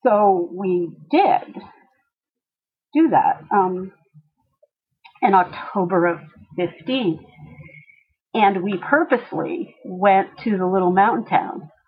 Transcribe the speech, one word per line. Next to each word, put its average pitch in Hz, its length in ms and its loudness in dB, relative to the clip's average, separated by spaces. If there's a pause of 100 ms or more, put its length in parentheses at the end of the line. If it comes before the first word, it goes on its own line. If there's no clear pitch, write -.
So 202 500 2
we 175 380 -2 (180)
did - 460 0 (1400)
do 311 160 4
that, - 420 0
um, 185 400 -2 (1300)
in - 120 2
October 180 760 0
of 165 120 -2 (360)
fifteen. 175 640 -4 (1120)
And 196 300 2
we 196 140 -4
purposely - 1000 -2 (100)
went 190 540 0
to 214 180 -2
the 185 100 -2
little 185 240 0
mountain 202 340 2
town - 440 -4 (180)